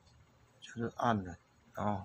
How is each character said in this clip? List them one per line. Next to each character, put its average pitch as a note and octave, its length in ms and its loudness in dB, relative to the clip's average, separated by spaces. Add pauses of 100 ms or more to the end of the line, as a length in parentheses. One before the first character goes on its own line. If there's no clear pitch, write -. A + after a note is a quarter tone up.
(600)
就 - 120 -16
是 A#2 240 -4
按 A2+ 280 4
了， E2+ 120 -8 (380)
然 G2+ 120 -2
后 G2 180 0